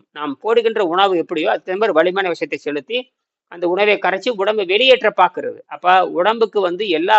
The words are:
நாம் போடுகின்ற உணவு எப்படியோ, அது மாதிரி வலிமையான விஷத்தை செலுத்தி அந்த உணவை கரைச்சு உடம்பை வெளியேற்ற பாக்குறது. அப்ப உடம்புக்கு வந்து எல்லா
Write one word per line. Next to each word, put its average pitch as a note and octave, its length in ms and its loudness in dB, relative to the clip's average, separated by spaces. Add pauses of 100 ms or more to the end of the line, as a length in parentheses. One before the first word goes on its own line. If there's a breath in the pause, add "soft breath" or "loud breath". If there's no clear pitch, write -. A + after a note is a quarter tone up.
(120)
நாம் D3 260 -8
போடுகின்ற A3 480 0
உணவு F#3+ 320 2
எப்படியோ, E3 340 -4
அது F#3 260 -4
மாதிரி G3+ 180 0
வலிமையான F3+ 340 0
விஷத்தை D#3 300 -6
செலுத்தி D3 380 -6 (540)
அந்த F3 160 -8
உணவை G3 280 2
கரைச்சு F#3+ 380 -2
உடம்பை G#3 320 -2
வெளியேற்ற A3+ 460 4
பாக்குறது. F3 460 0 (100)
அப்ப D3+ 200 -8 (220)
உடம்புக்கு G#3 520 0
வந்து F3+ 280 -2
எல்லா F3 300 2